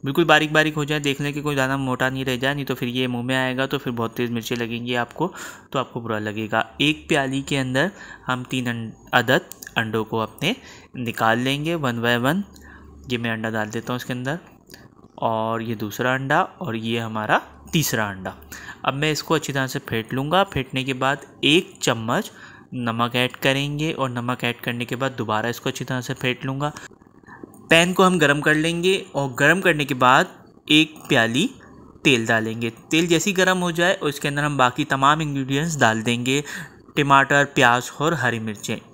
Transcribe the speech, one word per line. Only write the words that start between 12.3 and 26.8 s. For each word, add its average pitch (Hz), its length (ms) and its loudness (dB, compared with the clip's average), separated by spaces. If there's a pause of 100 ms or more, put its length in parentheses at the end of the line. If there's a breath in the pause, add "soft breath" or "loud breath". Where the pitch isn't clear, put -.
ये 120 60 -2
मैं 117 140 -4
अंडा 110 180 -4
डाल 107 200 -4
देता 113 240 -6
हूँ 123 60 -6
इसके 127 140 -10
अंदर, 135 260 -6 (800 loud breath)
और 113 420 -2
ये 113 160 -6
दूसरा 127 360 -2
अंडा 135 280 0
और 123 340 -6
ये 113 240 -4
हमारा 110 420 -2 (320)
तीसरा 113 360 0
अंडा। 95 260 -10 (500 loud breath)
अब 131 80 0
मैं 151 180 0
इसको 156 240 -2
अच्छी 147 180 -4
तरह 135 140 -2
से 135 120 -6
फेंट 113 340 -4
लूँगा। 151 300 2
फेंटने 131 400 -4
के 131 120 -4
बाद 135 300 0 (200)
एक 160 360 4
चम्मच 120 500 0 (440 loud breath)
नमक 120 400 -2
ऐड 123 200 0
करेंगे 147 560 0
और 131 180 -4
नमक 120 340 -4
ऐड 120 180 -2
करने 120 240 -4
के 123 100 -6
बाद 131 160 -2
दोबारा 113 380 -2
इसको 120 200 -4
अच्छी 131 160 -8
तरह 127 160 -6
से - 120 -8
फेंट 127 320 -4
लूँगा। 139 260 -4 (1000 loud breath)